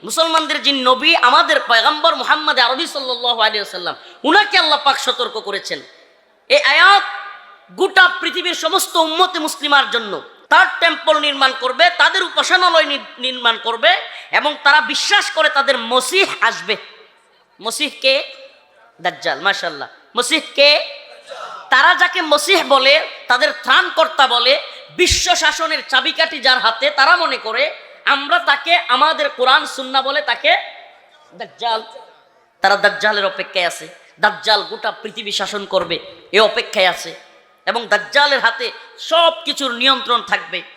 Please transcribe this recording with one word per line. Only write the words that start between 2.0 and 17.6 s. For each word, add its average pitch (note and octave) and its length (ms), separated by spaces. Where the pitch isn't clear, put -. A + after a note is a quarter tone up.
মুহাম্মদ C#4+ 440
আরবি C4 280
সাল্লাল্লাহু A#3+ 520
আলাইহি A3 180
ওয়াসাল্লাম, F3+ 380
উনাকে F#4+ 340
আল্লাহ D#4 260
পাক C#4 160
সতর্ক A#3+ 400
করেছেন। F#3 420
এই D4 140
আয়াত F4 400
গোটা F4+ 380
পৃথিবীর E4+ 340
সমস্ত D#4+ 420
উম্মতে E4+ 440
মুসলিমার C#4+ 500
জন্য। G#3 320
তার F4 180
টেম্পল D#4 400
নির্মাণ C#4 400
করবে, B3+ 380
তাদের F#4 260
উপাসনালয় E4 640
নি-, C#4+ 140
নির্মাণ B3 460
করবে A#3+ 380
এবং C#4+ 320
তারা D4 180
বিশ্বাস D4+ 500
করে D#4 180
তাদের C4+ 280
মসিহ B3 500
আসবে। G3+ 340